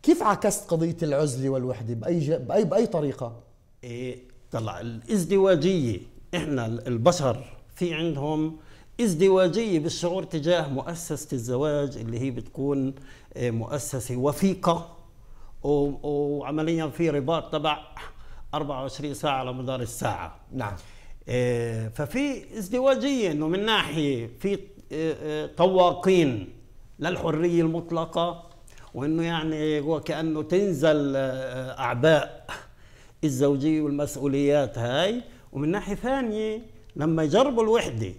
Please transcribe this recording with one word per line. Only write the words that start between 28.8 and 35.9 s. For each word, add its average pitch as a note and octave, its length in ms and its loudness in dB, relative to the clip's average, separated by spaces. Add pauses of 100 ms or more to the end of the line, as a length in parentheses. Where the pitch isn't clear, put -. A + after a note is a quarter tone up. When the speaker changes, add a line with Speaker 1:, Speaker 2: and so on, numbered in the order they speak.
Speaker 2:
وإنه، D#3 280 0
يعني، D#3 580 0
هو D3+ 200 0
كأنه D#3 420 -2
تنزل، D#3 760 2
آه، C3 640 -4
أعباء C3 680 2 (800)
الزوجية C#3+ 560 2
والمسؤوليات C#3+ 1000 0
هاي، E3 440 0 (300)
ومن C#3+ 160 -2
ناحية G3 260 -2